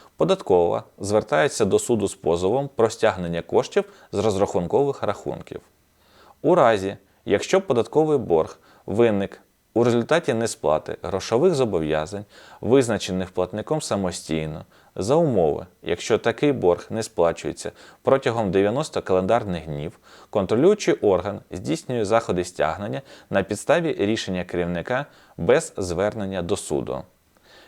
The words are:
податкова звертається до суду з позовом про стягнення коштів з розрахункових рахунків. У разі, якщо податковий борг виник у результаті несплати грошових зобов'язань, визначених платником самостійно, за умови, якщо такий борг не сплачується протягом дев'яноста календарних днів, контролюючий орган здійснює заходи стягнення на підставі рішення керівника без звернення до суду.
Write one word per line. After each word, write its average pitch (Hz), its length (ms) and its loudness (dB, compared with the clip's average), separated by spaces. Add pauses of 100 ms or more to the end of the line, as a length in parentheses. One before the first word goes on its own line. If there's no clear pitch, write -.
(180)
податкова 110 680 2 (160)
звертається 107 680 0
до 104 140 2
суду 104 280 0
з - 80 -6
позовом 98 600 0
про 113 140 4
стягнення 90 520 -2
коштів - 420 0 (280)
з 98 80 -4
розрахункових 101 840 0
рахунків. - 580 -8 (800)
У 165 140 4
разі, 107 420 4 (280)
якщо 101 360 2
податковий 151 560 0
борг 87 420 0 (260)
виник 101 560 0 (320)
у 117 100 4
результаті 120 500 2
несплати 82 720 -2
грошових 113 520 0
зобов'язань, 92 680 -2 (360)
визначених 104 680 2
платником 104 500 -4
самостійно, 85 840 -4 (300)
за 104 200 0
умови, 90 500 2 (180)
якщо 87 340 -2
такий 143 340 0
борг 90 380 2
не 110 140 -4
сплачується - 680 -2 (300)
протягом 117 500 2
дев'яноста 101 500 0
календарних 95 640 0
днів, 76 340 -10 (300)
контролюючий 131 640 2
орган 101 460 2 (120)
здійснює 117 540 -4
заходи 101 380 0
стягнення 92 580 -4 (280)
на 98 140 0
підставі 147 560 -2
рішення 101 440 -2
керівника 87 640 -4 (320)
без 123 400 2
звернення 95 640 -4
до 87 160 -2
суду. 65 460 -6 (640)